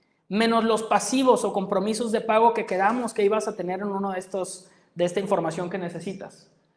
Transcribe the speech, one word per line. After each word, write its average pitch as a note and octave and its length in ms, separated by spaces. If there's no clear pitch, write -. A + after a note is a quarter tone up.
menos A3+ 340
los A3+ 180
pasivos B3+ 640
o G3 80
compromisos G#3 600
de A3 100
pago A3+ 320
que A3 120
quedamos G#3+ 480
que G#3 100
ibas G#3 220
a G#3+ 100
tener F3+ 240
en G#3 80
uno G3 240
de F#3 60
estos, F#3 520
de E3+ 100
esta F3+ 160
información F3 500
que G3 80
necesitas. F3 720